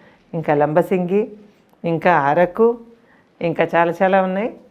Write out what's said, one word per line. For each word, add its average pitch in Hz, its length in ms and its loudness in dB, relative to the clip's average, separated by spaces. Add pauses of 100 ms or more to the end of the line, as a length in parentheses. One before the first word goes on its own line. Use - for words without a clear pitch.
(340)
ఇంకా 160 200 -2
లంబసింగి, 175 760 0 (540)
ఇంకా 165 280 0
అరకు, 175 680 2 (640)
ఇంకా 165 320 -2
చాలా 170 180 2 (100)
చాలా 190 200 2
ఉన్నాయి 190 340 -4 (140)